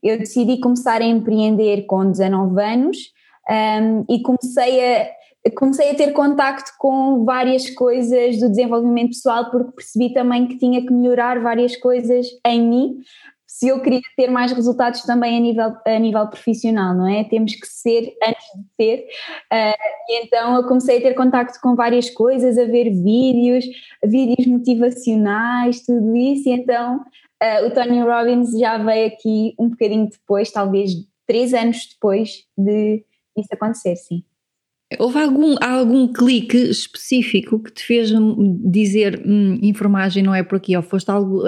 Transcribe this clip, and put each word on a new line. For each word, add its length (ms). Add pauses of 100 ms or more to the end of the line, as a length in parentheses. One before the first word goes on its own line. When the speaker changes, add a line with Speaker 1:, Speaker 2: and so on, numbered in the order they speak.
Speaker 1:
eu 140
decidi 420
começar 420
a 40
empreender 760
com 280
dezanove 500
anos, 360 (520)
ehm, 600
e 120
comecei 640
a, 260 (460)
comecei 360
a 40
ter 160
contacto 680
com 440
várias 460
coisas 720
do 100
desenvolvimento 600
pessoal 400
porque 220
percebi 420
também 340
que 100
tinha 280
que 60
melhorar 500
várias 340
coisas 520 (180)
em 160
mim 360 (600)
se 80
eu 140
queria 180 (160)
ter 140
mais 240
resultados 480
também 340
a 60
nível, 320 (120)
a 140
nível 280
profissional, 680
não 100
é? 200
Temos 300
que 120
ser 560
antes 220 (100)
de 80 (140)
ter. 280 (460)
Ah, 240 (320)
e 160
então 320
eu 100
comecei 340
a 20
ter 120
contacto 480
com 140
várias 340
coisas, 480
a 60
ver 260
vídeos, 760 (360)
vídeos 460
motivacionais, 1400
tudo 300
isso. 320
E 60
então, 480 (420)
ah, 220
o 60
Tony 300
Robbins 560
já 200
veio 300
aqui 520
um 80
bocadinho 400
depois, 440
talvez 400 (360)
três 260
anos 380
depois 540 (120)
de, 460 (320)
disso 160
acontecer, 460
sim. 260 (720)
Speaker 2:
Houve 240
algum, 400
algum 460
clique 500
específico 1040
que 120
te 120
fez, 280
hum, 520
dizer, 600
"Hum, 380
enfermagem 640
não 100
é 80
por 140
aqui", 220
ou 40
foste 300
algo, 360